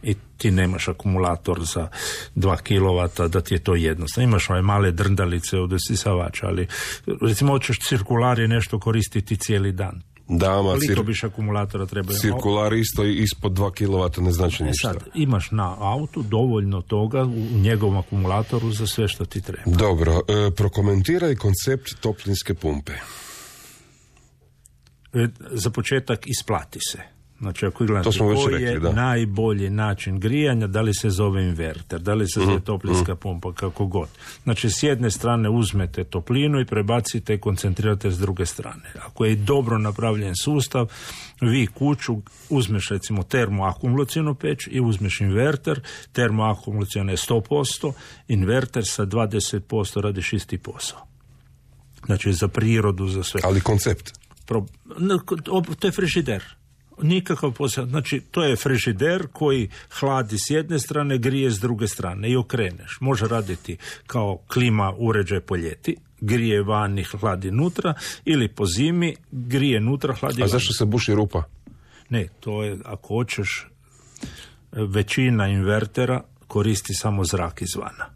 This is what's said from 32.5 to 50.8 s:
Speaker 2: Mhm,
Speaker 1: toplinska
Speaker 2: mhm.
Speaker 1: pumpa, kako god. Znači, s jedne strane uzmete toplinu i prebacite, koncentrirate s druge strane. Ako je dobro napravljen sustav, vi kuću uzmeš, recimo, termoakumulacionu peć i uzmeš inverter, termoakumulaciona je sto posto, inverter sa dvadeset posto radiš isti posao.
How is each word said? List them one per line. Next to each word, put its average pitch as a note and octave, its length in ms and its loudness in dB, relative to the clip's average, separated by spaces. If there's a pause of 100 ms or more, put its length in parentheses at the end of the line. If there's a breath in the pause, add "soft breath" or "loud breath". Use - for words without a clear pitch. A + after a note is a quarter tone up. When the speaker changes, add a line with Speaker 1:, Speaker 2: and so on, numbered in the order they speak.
Speaker 2:
Mhm, G2 100 0
Speaker 1:
toplinska F#2 480 0
Speaker 2:
mhm. E2+ 80 -8
Speaker 1:
pumpa, F2+ 320 -6
kako F#2+ 340 -4
god. F2 220 -2 (360 loud breath)
Znači, A#2 260 0
s - 120 -2
jedne B2+ 280 2
strane A2+ 400 0
uzmete G2+ 540 0
toplinu C3+ 560 0
i B2 40 2
prebacite, G#2+ 760 0
koncentrirate G2+ 720 0
s F2+ 80 -2
druge F#2+ 280 -2
strane. - 360 -10 (180)
Ako - 240 -4
je A2 120 4
dobro A#2 420 2
napravljen G#2+ 580 0
sustav, C3+ 500 0 (540 loud breath)
vi A#2+ 280 4
kuću C3+ 480 0 (340)
uzmeš, G#2+ 380 0
recimo, G2+ 340 -2
termoakumulacionu B2 1120 0
peć D3+ 360 -4
i C3 100 -2
uzmeš G#2 400 0
inverter, C3 600 0 (320 loud breath)
termoakumulaciona G#2+ 960 0
je F#2 80 0
sto A#2 220 0
posto, C#3+ 520 -2 (360 loud breath)
inverter A2+ 580 2
sa - 180 -2
dvadeset G#2 640 -2
posto G#2 340 -2
radiš G2 320 -2
isti G2 260 -4
posao. - 480 -12 (1000)